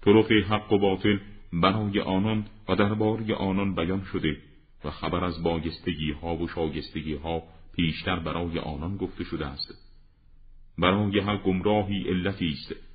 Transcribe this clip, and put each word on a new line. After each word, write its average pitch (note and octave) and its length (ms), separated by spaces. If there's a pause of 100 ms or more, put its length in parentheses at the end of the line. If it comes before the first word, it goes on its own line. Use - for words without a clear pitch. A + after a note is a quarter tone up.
طرق G#2+ 300
حق G#2 400
و G#2 60
باطل G2+ 400 (340)
برای G2 480
آنان G#2+ 460 (220)
و - 80
درباره G#2+ 580
آنان G2 400
بیان F2+ 300
شده D#2 320 (480)
و D2 60
خبر E2+ 340
از E2+ 180
بایستگی‌ها D#2+ 920
و E2 120
شایستگی‌ها D#2 960 (340)
پیشتر F2+ 420
برای E2 400
آنان D2+ 380
گفته F2+ 280
شده D#2 220
است. C#2 280 (1040)
برای G2 420
هر G2+ 160
گمراهی G2 720
علتی F#2 400
است D2+ 260 (200)